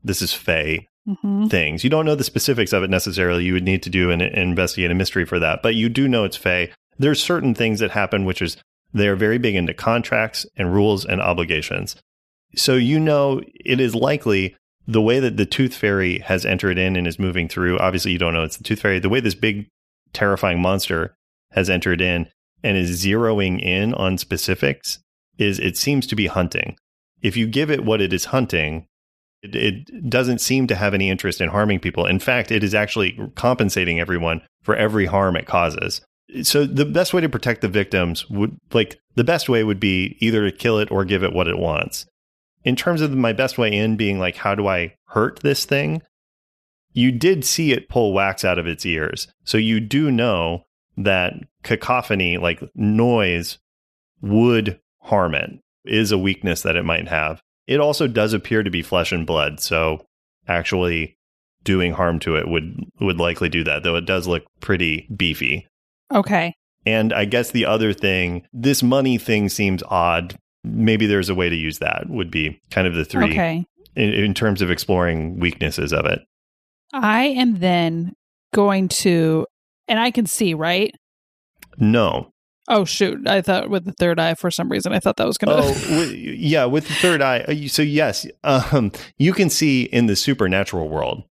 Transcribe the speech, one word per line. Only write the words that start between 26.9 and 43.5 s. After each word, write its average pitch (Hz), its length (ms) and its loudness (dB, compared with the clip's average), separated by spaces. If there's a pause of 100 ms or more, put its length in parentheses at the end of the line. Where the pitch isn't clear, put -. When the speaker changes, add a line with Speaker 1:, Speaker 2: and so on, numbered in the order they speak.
Speaker 1:
If 101 120 0
you 113 120 0
give 139 240 0
it 135 140 -2
what 110 160 2
it 92 120 0
is 90 120 -4
hunting, 80 600 -2 (580)
it, 202 120 -12
it 135 520 -4
doesn't 123 320 0
seem 131 280 0
to 113 80 0
have 98 180 -2
any 98 160 0
interest 92 320 -2
in 85 80 0
harming 101 300 0
people. 87 260 -2
In 92 140 2
fact, 123 320 -2
it 107 120 2
is 101 120 0
actually 104 420 0 (160)
compensating 95 640 0
everyone 85 440 -2 (180)
for 107 140 0
every 107 320 2
harm 95 280 2
it - 120 -4
causes. 85 520 -2 (440)
So 147 240 2
the 135 180 0
best 170 260 0
way 180 100 2
to 160 60 0
protect 120 340 -2
the 113 60 -2
victims 92 640 0
would, 101 260 -2 (160)
like, 113 280 0 (160)
the 123 80 2
best 160 260 0
way 117 140 4
would 104 160 0
be 95 400 0
either 110 280 2
to 92 80 -4
kill 113 220 2
it 104 140 0
or 98 140 0
give 95 180 0
it 87 100 0
what 87 140 0
it 87 100 -2
wants. 82 480 -4 (580)
In 127 120 2
terms 165 260 -2
of 143 160 0
my 117 160 2
best 127 240 -2